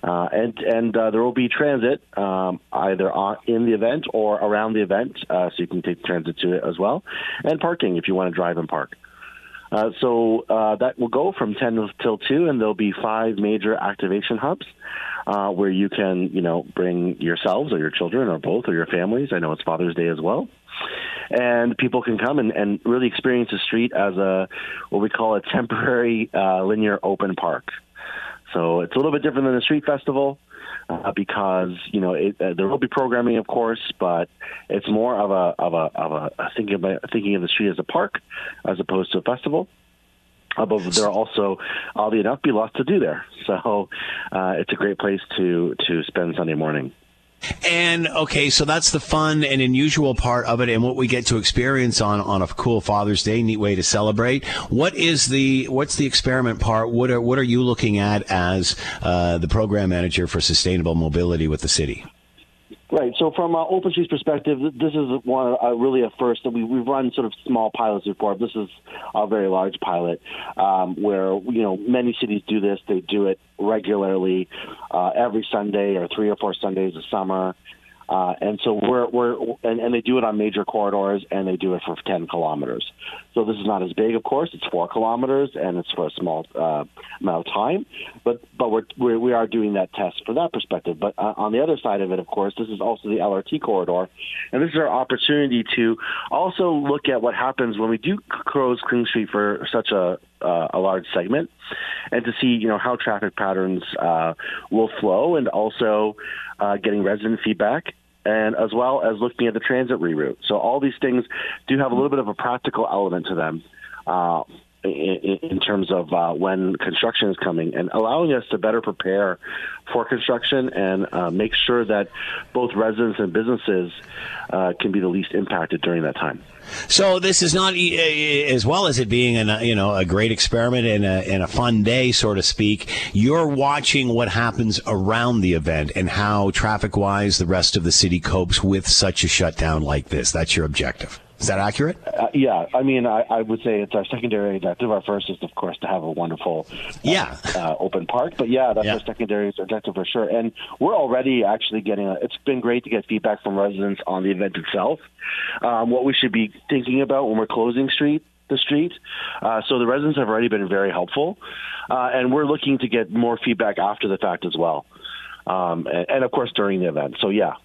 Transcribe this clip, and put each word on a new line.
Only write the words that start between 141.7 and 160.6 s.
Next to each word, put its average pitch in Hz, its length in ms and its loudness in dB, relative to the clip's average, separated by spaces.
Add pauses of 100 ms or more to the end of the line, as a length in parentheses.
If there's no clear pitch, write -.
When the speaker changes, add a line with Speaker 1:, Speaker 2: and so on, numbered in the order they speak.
Speaker 1:
Uh, - 260 0
yeah. 113 400 4
I 131 120 2
mean, 131 220 2
I, 110 220 2
I 113 140 2
would 110 200 -2
say 107 200 2
it's 98 120 -6
our 101 120 2
secondary 107 500 -2
objective. 95 340 -2
Our 101 120 2
first 101 260 -2
is, 95 140 -6
of - 140 -10
course, 87 220 -6
to 85 100 -8
have 92 160 -2
a 82 60 -4
wonderful, 82 600 -4
uh, - 220 -12 (100)
Speaker 2:
Yeah. 160 340 0 (200)
Speaker 1:
uh, 160 240 -2
open - 260 -2
park. 143 320 -2
But, 117 100 0
yeah, 127 240 2
that's 101 140 2
Speaker 2:
Yeah. 104 80 0
Speaker 1:
our 92 60 -4
secondary 104 580 -2
objective 104 360 -4
for 92 120 -2
sure. 110 220 -2
And 113 240 0 (260)
we're 180 160 2
already 127 500 2
actually 107 360 0
getting 101 260 -2
a, 95 160 -2
it's 120 140 -4 (100)
been 131 140 0
great 120 240 0
to 110 60 -8
get 110 160 0
feedback 107 360 -2
from 98 160 -2
residents 98 480 0
on 92 160 -2
the 98 80 2
event 95 260 -2
itself, 98 440 -2 (600)
um, 117 300 0
what 127 140 2
we 135 100 2
should 120 180 2
be 110 200 0 (180)
thinking 131 320 2
about 135 260 2
when 110 80 2
we're 110 120 0
closing 120 420 0
street, 147 340 2 (240)
the 139 80 0
street. 156 360 2 (500)
Uh, 110 260 0
so 127 120 2
the 120 60 2
residents 143 320 2
have 123 100 2
already 113 200 2
been 101 200 0